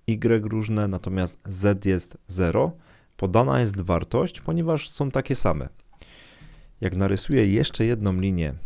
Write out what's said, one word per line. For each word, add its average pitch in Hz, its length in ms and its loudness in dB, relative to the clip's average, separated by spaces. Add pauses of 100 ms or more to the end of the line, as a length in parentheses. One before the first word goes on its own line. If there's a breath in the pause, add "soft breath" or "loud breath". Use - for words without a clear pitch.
Y 110 420 2
różne, 107 400 0
natomiast 92 560 -4
Z 98 400 0
jest 92 420 0
zero. 92 460 2 (440 soft breath)
Podana 123 440 2
jest 101 200 0
wartość, 92 600 -2
ponieważ 165 500 -2
są 139 200 -4
takie 135 240 -2
same. 73 340 0 (1120 loud breath)
Jak 92 160 -2
narysuję 98 500 2
jeszcze - 380 0
jedną 104 280 0
linię 92 420 -2 (120)